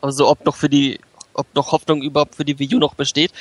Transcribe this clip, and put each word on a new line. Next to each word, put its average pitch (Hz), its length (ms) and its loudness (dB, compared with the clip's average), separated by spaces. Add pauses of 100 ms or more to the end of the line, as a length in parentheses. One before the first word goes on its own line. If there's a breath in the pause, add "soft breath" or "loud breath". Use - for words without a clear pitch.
also 139 280 2
ob - 160 2
noch 151 120 0
für 151 120 0
die, 139 300 2 (360)
ob - 200 -6
noch 143 160 -2
Hoffnung 156 320 0
überhaupt 147 320 -2
für 156 100 -8
die 139 140 -4
Wii 139 160 -4
U 254 60 2
noch 147 140 0
besteht. - 360 -2 (100)